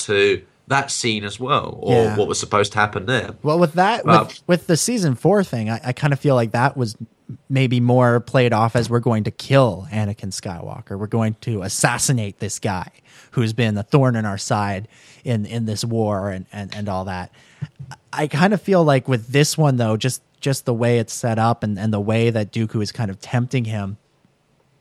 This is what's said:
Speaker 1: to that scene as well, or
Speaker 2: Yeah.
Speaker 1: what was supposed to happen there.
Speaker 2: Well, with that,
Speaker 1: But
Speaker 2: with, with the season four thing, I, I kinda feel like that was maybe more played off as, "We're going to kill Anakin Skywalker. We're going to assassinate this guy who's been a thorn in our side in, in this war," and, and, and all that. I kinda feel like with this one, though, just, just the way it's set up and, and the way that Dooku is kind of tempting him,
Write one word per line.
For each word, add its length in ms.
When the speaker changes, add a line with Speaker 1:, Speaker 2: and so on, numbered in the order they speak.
Speaker 1:
to 360
that 240
scene 340
as 140
well, 420
or 220
Speaker 2:
Yeah. 140
Speaker 1:
what 120
was 120
supposed 320
to 60
happen 280
there. 240
Speaker 2:
Well, 160
with 160
that, 300
Speaker 1:
But 240
Speaker 2:
with, 200
with 180
the 100
season 380
four 300
thing, 260
I, 160
I 60
kinda 240
feel 180
like 180
that 240
was 200
maybe 320
more 400
played 320
off 240
as, 140
"We're 100
going 240
to 60
kill 640
Anakin 400
Skywalker. 640
We're 80
going 360
to 200
assassinate 800
this 180
guy 320
who's 200
been 260
a 40
thorn 340
in 100
our 120
side 500
in, 220
in 200
this 180
war," 460
and, 220
and, 220
and 140
all 160
that. 280
I 140
kinda 320
feel 260
like 240
with 200
this 280
one, 200
though, 200
just, 260
just 260
the 80
way 240
it's 160
set 240
up 240
and, 160
and 160
the 60
way 300
that 220
Dooku 300
is 100
kind 180
of 100
tempting 460
him, 300